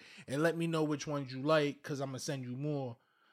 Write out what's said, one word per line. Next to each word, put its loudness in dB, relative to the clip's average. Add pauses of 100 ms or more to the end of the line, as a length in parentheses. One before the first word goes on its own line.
(280)
and 0
let 4
me 0
know 2
which 0
ones -4
you -6
like, 4
'cause -6
I'ma -6
send -4
you -6
more. -4 (360)